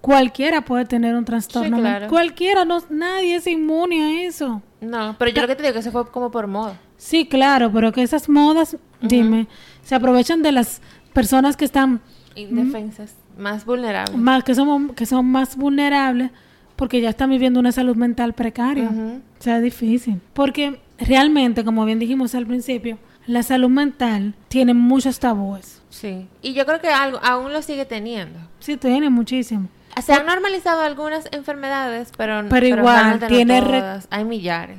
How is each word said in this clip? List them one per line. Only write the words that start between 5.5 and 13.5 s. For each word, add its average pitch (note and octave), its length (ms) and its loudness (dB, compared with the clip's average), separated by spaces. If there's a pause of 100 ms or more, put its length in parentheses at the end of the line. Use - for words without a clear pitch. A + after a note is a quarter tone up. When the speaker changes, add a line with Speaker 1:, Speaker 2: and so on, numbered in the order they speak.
Speaker 2:
te C#4+ 60 -10
digo D4 80 0
es A3+ 40 -4
que A3+ 60 -4
eso A3 120 -8
fue A#3+ 180 -4
como B3 200 -6
por A3+ 160 -6
moda. G3+ 320 -8 (180)
Speaker 1:
Sí, D#4+ 320 -2
claro, C4+ 420 4
pero A3+ 220 2
que B3+ 100 0
esas C#4+ 260 -2
modas, D4+ 460 4
Speaker 2:
Ujú. - 340 -8
Speaker 1:
dime, A3+ 380 4 (360)
se - 120 -4
aprovechan B3+ 480 2
de D4+ 100 2
las B3 280 0 (320)
personas C4 440 2
que D4 100 -2
están C4 340 2 (340)
Speaker 2:
Indefensas, G#3+ 800 -6 (240)
más G#3 280 -8